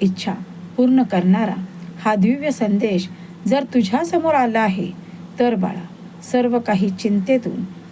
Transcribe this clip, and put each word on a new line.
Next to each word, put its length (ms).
इच्छा 320
पूर्ण 260
करणारा 520
हा 140
दिव्य 360
संदेश 560
जर 160
तुझ्यासमोर 720
आला 240
आहे, 320
तर 160
बाळा, 300
सर्व 280
काही 300
चिंतेतून, 760